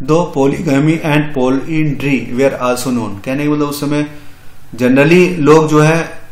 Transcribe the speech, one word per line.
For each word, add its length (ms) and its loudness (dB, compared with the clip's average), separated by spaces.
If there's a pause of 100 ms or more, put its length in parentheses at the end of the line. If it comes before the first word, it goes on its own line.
Though 360 0
polygamy 680 0
and 180 0 (160)
polyandry 880 -2
were 360 0
also 360 -2
known, 260 -8
कहने 220 -4
का 60 0
मतलब 160 -2
उस 120 -8
समय 380 -4 (580)
generally 640 4
लोग 300 6
जो 120 4
है 520 0